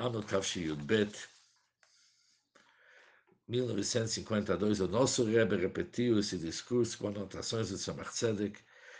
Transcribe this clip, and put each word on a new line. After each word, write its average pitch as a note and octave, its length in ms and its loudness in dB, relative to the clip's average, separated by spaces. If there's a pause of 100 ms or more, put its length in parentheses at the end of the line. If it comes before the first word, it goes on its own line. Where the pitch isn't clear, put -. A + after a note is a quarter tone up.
ano A2+ 220 -2
Tafshi G2 440 -2
Yud D2+ 180 -2
Bet, G#2 420 2 (2250)
mil B2 220 -2
novecentos A2 440 0
e - 20 -4
cinquenta G2+ 400 0
e G2 40 2
dois, G#2 220 2
o F#2+ 80 2
nosso B2+ 380 2
Rebbe G#2+ 320 4
repetiu A2 600 2
esse G2 200 0
discurso G#2+ 600 -2
com - 120 -2
anotações G#2 640 -4
do F#2+ 60 -4
Tzemach - 320 -6
Tzedek G#2 480 -2 (420)